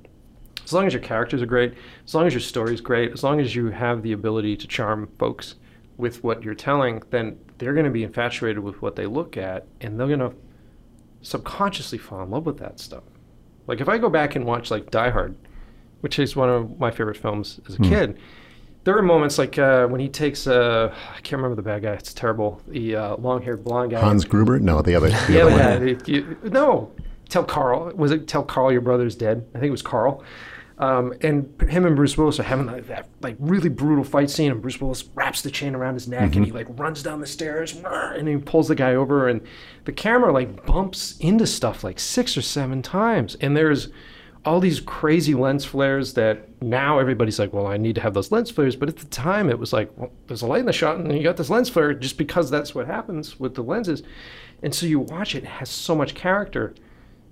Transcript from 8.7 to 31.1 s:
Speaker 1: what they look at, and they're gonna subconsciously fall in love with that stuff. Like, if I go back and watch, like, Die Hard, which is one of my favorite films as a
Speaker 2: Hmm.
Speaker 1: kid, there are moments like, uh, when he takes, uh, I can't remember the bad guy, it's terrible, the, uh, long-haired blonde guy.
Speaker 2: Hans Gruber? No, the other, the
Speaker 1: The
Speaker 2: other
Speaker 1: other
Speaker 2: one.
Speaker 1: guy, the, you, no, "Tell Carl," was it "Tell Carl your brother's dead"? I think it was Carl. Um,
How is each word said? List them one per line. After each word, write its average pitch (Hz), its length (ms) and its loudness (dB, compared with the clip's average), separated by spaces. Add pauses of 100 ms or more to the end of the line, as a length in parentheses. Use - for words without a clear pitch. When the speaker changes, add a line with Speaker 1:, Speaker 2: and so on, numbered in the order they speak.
Speaker 1:
what 104 140 -4
they 95 100 -4
look 147 320 -6
at, 92 280 -8 (160)
and 110 180 -8
they're 131 80 -2
gonna 131 240 0 (880)
subconsciously - 760 -6
fall 95 260 -14
in 92 60 -10
love 143 160 -4
with 151 120 -4
that - 220 -16
stuff. - 240 -18 (640)
Like, 123 140 -4
if 151 80 -2
I 220 80 2
go 226 120 0
back 151 260 0
and 131 100 -4
watch, 117 260 -2
like, 107 200 -4
Die 113 180 2
Hard, 92 260 -2 (640)
which - 180 -4
is 139 160 0
one 131 140 2
of 117 300 0
my 117 120 0
favorite 107 260 -4
films 107 500 -6
as 95 80 -12
a - 20 -2
Speaker 2:
Hmm. 110 60 4
Speaker 1:
kid, 151 340 4 (640)
there 196 140 4
are 214 60 4
moments 160 340 4
like, 139 220 0
uh, 131 280 6
when 127 140 -2
he 139 80 -4
takes, 143 380 -2
uh, 117 460 4 (220)
I - 60 -16
can't 139 200 -6
remember 123 140 -2
the 107 60 -4
bad 104 220 -4
guy, 107 100 -2
it's - 200 -10
terrible, 107 540 -2
the, 113 280 -4
uh, 107 220 -4
long-haired 123 460 -4
blonde 120 280 -2
guy. 113 100 -2
Speaker 2:
Hans 104 240 6
Gruber? 110 340 4
No, 80 220 4
the 87 140 4
other, 92 140 6
the 110 180 2
Speaker 1:
The - 140 8
Speaker 2:
other 160 100 6
Speaker 1:
other 123 280 6
Speaker 2:
one. 127 80 2
Speaker 1:
guy, 127 60 2
the, - 180 -6
you, 147 320 -2
no, 220 480 2 (380)
"Tell 175 140 2
Carl," 147 520 0
was 147 160 2
it 156 160 0
"Tell 143 160 -2
Carl 131 280 2
your 123 100 4
brother's 123 340 2
dead"? 117 380 0
I 123 60 -8
think 135 80 0
it 143 40 0
was 120 120 -4
Carl. 123 400 0 (560)
Um, 127 420 0